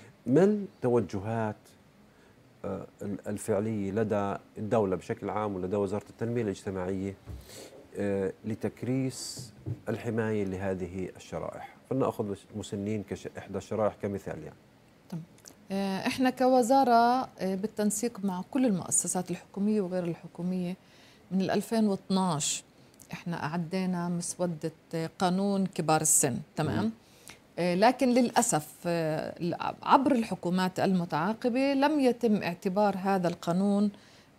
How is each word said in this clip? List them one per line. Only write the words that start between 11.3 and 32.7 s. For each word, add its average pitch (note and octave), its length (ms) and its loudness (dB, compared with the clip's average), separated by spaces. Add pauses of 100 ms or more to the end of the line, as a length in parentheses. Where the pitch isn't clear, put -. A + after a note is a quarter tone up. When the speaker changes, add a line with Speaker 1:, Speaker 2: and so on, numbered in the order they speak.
Speaker 1:
فلنأخذ A#2 460 -2 (180)
المسنين G#2 560 -6
كش-، - 280 -10
إحدى G2 200 -8
الشرائح G#2 440 0
كمثال، F#2+ 420 -6
يعني. D2+ 120 -16 (540)
Speaker 2:
تمام. E3 140 -10 (480)
آه، G3 360 -4
إحنا C4 220 2
كوزارة، B3+ 600 4 (480)
آه، F#3+ 160 -2
بالتنسيق G#3 680 -2
مع F#3+ 280 -2
كل C4 140 4
المؤسسات F3+ 640 0
الحكومية G#3 500 -2
وغير F3+ 220 -2
الحكومية F3 720 -4 (560)
من F#3+ 100 2
ال F3+ 100 2
ألفين G#3+ 360 2
واثناش F#3+ 760 0 (500)
إحنا F3 300 -8
أعدينا F3 640 -2
مسودة، E3+ 600 -4 (240)
آه، D#3+ 140 -4 (100)
قانون F#3+ 460 2
كبار D#3+ 360 2
السن، - 360 2 (180)
تمام؟ D#3 280 0
Speaker 1:
مم. A3+ 80 0 (680)
Speaker 2:
آه، F3 160 2
لكن B3 340 6
للأسف، A#3+ 580 4 (180)
آه، E3 720 -2 (280)
عبر - 280 6
الحكومات F#3 680 0
المتعاقبة G3 920 2
لم C#4+ 260 4
يتم A#3+ 440 4
اعتبار G3 540 0